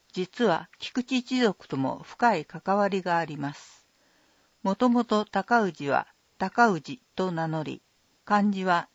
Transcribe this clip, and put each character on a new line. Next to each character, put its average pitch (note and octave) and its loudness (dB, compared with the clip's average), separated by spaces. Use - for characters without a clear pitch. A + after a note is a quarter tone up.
実 F#3 -4
は F3 0
菊 - -6
池 B3+ -2
一 B3+ -4
族 A3+ 0
と D3+ -6
も C3+ -4
深 A3+ 0
い D3+ -4
関 F#3+ -4
わ G3+ 2
り F#3+ -4
が F3 -2
あ E3 -2
り D#3 -10
ま C#3+ -8
す。 - -20
も G3 0
と B3+ 2
も A#3+ 2
と G#3+ 0
尊 G#3 0
氏 D3 -8
は B2+ 2
尊 G3+ 2
氏 C#3+ -8
と F#3 -2
名 D#3+ -4
乗 D#3+ -4
り、 C#3 -10
漢 G#3 2
字 F#3+ -2
は F3 0